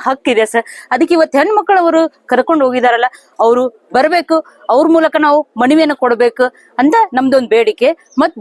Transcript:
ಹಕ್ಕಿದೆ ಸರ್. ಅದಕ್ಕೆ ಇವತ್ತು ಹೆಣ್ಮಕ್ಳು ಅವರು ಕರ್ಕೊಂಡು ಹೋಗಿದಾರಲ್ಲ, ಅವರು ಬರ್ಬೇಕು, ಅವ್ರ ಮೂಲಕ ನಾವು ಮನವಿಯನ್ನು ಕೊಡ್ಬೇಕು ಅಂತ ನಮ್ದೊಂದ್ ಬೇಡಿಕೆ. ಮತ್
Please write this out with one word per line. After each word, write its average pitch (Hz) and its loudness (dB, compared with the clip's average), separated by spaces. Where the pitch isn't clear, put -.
ಹಕ್ಕಿದೆ 247 -2
ಸರ್. 233 -2
ಅದಕ್ಕೆ 339 -4
ಇವತ್ತು 311 -2
ಹೆಣ್ಮಕ್ಳು 403 0
ಅವರು 320 0
ಕರ್ಕೊಂಡು 294 0
ಹೋಗಿದಾರಲ್ಲ, 247 0
ಅವರು 240 2
ಬರ್ಬೇಕು, 320 0
ಅವ್ರ 294 2
ಮೂಲಕ 320 0
ನಾವು 294 2
ಮನವಿಯನ್ನು 294 2
ಕೊಡ್ಬೇಕು 240 0
ಅಂತ 311 2
ನಮ್ದೊಂದ್ 262 0
ಬೇಡಿಕೆ. 226 0
ಮತ್ 320 -2